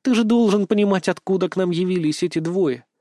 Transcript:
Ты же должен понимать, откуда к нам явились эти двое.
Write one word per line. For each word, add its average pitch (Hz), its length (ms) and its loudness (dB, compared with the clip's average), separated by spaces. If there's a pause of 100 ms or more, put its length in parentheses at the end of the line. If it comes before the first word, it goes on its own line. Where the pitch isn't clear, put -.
Ты 254 140 0
же 226 80 2
должен 214 440 2
понимать, 202 420 0
откуда 185 400 -2
к - 80 -6
нам 185 140 0
явились 175 520 -2
эти 170 160 -4
двое. 160 460 -2 (160)